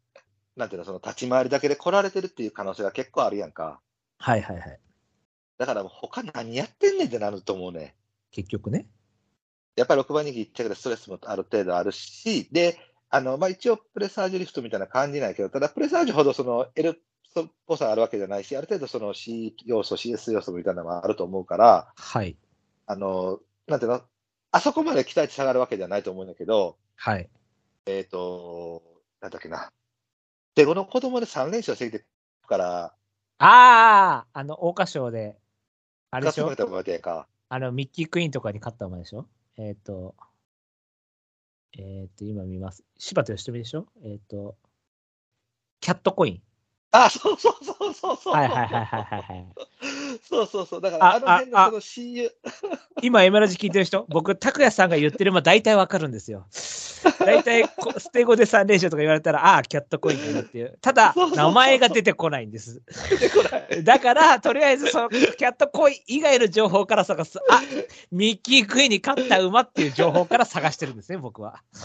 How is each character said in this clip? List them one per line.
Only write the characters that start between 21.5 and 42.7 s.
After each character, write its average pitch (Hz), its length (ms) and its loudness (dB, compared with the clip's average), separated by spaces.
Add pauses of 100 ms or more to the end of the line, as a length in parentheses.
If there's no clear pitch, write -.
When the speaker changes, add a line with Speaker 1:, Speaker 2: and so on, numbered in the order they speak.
Speaker 1:
ら、 101 400 6
Speaker 2:
は - 260 -8
い。 87 140 -10 (500)
Speaker 1:
あ 107 80 -8
の、 95 460 -6 (260)
な 147 120 -2
ん - 20 -14
て 120 60 -4
い - 20 -2
う - 20 0
の、 123 120 -4 (500)
あ 175 80 4
そ 285 120 -2
こ 320 120 -2
ま 311 100 -4
で 131 100 0
期 - 120 -10
待 151 120 -2
値 - 60 -20
下 139 100 -4
が 131 80 0
る 123 60 0
わ 127 80 0
け 113 100 -8
じ 92 60 -6
ゃ 90 60 -10
な 98 100 -4
い 98 60 -8
と 98 80 -10
思 95 100 -14
う - 20 -14
ん 95 40 -20
だ 87 80 -20
け - 80 -14
ど、 95 320 -2 (180)
Speaker 2:
は - 220 -4
い。 87 120 -10 (580)
Speaker 1:
え 98 140 -6
ー 92 80 -12
と、 87 760 -12 (360)
な 101 60 -16
ん - 60 -16
だ 82 80 -16
っ - 20 -20
け 85 60 -18
な。 80 240 -14 (840)
で、 151 120 6
こ 165 100 0
の 196 100 -6
子 254 140 -4
供 254 180 -6
で 233 80 -8
三 139 240 -8
連 226 120 -6
勝 131 120 -6
し - 60 -12
て 120 100 -8
き 110 80 -10
て - 60 -20 (420)
か - 100 -4
ら、 87 380 -6 (440)
Speaker 2:
あ 220 920 8
ー、 - 60 -14
あ 139 60 -8
の、 147 100 -12
桜 175 200 -4
花 - 120 -2
賞 127 240 -6
で、 110 260 -10 (760)
あ 131 80 -4
れ 139 60 -2
で 151 60 0
し 151 80 -6
ょ？ 147 60 -2
Speaker 1:
ガ 143 80 -6
ス - 0 -
止 110 80 -4
め 98 60 -2
た 95 40 -14
馬 92 120 -6
で 85 160 -6
か。 85 260 -10 (220)
Speaker 2:
あ 127 100 -8
の、 127 140 -8
ミ 135 160 -8
ッ - 20 -20
キ 165 140 -8
ー 160 40 -12
ク 175 120 -4
イ 175 40 -2
ー 165 40 -4
ン - 20 -12
と 135 100 -8
か 107 120 -8
に 104 80 -12
勝 117 120 -12
っ - 40 -18
た 101 100 -12
馬 90 120 -12
で 87 60 -16
し - 100 -20
ょ？ 107 120 -14 (300)
え 107 160 -12
ー 101 140 -20
と、 92 280 -14 (1600)
え 98 380 -16
ー - 40 -20
と、 104 60 -14
今 104 200 -10
見 92 140 -10
ま 95 120 -12